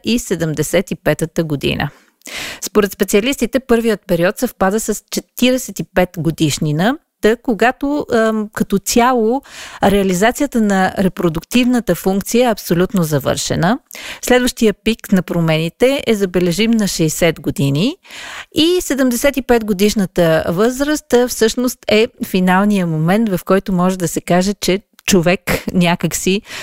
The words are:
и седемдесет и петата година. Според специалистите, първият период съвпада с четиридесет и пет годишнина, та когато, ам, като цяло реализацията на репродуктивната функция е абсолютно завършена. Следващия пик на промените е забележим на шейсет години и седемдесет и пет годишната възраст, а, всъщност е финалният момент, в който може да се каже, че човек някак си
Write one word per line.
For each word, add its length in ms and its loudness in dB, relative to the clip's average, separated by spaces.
и 140 0
седемдесет 720 -2
и 40 -4
петата 500 -2
година. 460 -4
Според 320 0
специалистите, 680 0
първият 460 0
период 320 0
съвпада 420 0
с 300 -6
четиридесет 680 -2
и 60 -6
пет 240 2
годишнина, 800 0
та 120 4
когато, 760 -2
ам, 400 0
като 260 -2
цяло 640 2
реализацията 760 2
на 380 2
репродуктивната 960 0
функция 540 0
е 20 2
абсолютно 520 0
завършена. 760 0
Следващия 500 2
пик 280 -2
на 100 2
промените 840 0
е 80 2
забележим 560 0
на 180 2
шейсет 520 0
години 560 -2
и 260 2
седемдесет 560 0
и 60 -4
пет 220 2
годишната 840 0
възраст, 640 -2
а, 160 4
всъщност 500 -2
е 200 2
финалният 680 2
момент, 380 0
в 160 -4
който 280 0
може 260 0
да 100 -2
се 120 -4
каже, 400 0
че 200 0
човек 340 2
някак 420 0
си 280 -2